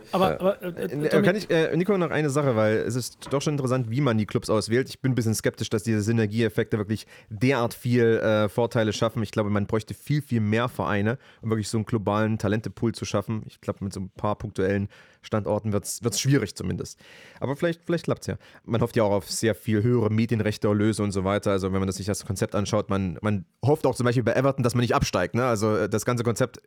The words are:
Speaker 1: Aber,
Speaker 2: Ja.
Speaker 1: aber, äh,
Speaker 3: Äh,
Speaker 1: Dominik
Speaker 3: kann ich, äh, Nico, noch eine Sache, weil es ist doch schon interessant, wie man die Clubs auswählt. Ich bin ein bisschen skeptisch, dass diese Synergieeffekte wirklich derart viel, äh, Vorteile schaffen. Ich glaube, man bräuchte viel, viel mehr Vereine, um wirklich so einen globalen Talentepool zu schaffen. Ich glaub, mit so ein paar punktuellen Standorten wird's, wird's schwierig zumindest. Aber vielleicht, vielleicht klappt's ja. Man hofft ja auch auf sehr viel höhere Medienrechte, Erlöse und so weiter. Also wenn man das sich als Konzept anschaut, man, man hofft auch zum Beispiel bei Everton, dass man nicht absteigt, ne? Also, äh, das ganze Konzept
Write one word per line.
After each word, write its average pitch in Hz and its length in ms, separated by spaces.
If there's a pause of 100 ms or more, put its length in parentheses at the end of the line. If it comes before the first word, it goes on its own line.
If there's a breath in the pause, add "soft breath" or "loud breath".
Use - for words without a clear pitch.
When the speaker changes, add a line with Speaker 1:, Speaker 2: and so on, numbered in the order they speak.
(120)
Speaker 1:
Aber, 185 180
Speaker 2:
Ja. 151 100
Speaker 1:
aber, 190 220
äh, 175 220
Speaker 3:
Äh, 185 40
Speaker 1:
Dominik 147 360
Speaker 3:
kann 185 100
ich, 208 160
äh, 160 260
Nico, 190 220
noch 165 140
eine 151 180
Sache, 135 240
weil 107 220
es 110 180
ist - 380
doch 139 100
schon 156 120
interessant, 127 360
wie 123 100
man 123 160
die 107 100
Clubs - 220
auswählt. 110 400
Ich - 120
bin 131 100
ein 123 60
bisschen 110 180
skeptisch, 117 360
dass 110 120
diese 110 200
Synergieeffekte 113 760
wirklich 104 300 (220 loud breath)
derart 120 440
viel, 120 300
äh, 107 440
Vorteile 117 440
schaffen. 113 320
Ich - 80
glaube, 104 180
man 101 160
bräuchte 110 260
viel, 147 300
viel 117 180
mehr 110 280
Vereine, 104 500 (240 soft breath)
um 113 80
wirklich 110 180
so 113 100
einen 107 80
globalen 107 520
Talentepool 107 540
zu - 120
schaffen. 107 440
Ich - 120
glaub, - 200
mit 98 120
so 98 60
ein 95 120
paar 104 260
punktuellen 98 500 (360 soft breath)
Standorten 104 520
wird's, - 280
wird's 113 160
schwierig 135 360
zumindest. - 440 (420 loud breath)
Aber 127 140
vielleicht, 165 300
vielleicht 170 200
klappt's - 220
ja. 95 100 (280 loud breath)
Man 113 160
hofft 120 160
ja 117 60
auch 101 80
auf 101 200
sehr 110 240
viel 107 280
höhere 117 280
Medienrechte, 110 580
Erlöse 104 340
und 101 100
so 92 120
weiter. 101 260
Also 95 220
wenn 95 80
man 95 80
das 92 80
sich 95 120
als - 160
Konzept - 300
anschaut, 104 340
man, 95 320
man 104 240 (180)
hofft 143 240
auch 127 80
zum 120 100
Beispiel 120 180
bei 107 100
Everton, 131 300
dass 117 120
man 120 60
nicht 120 140
absteigt, 95 400
ne? 117 100
Also, 110 320
äh, 98 140
das 110 160
ganze 120 180
Konzept 120 420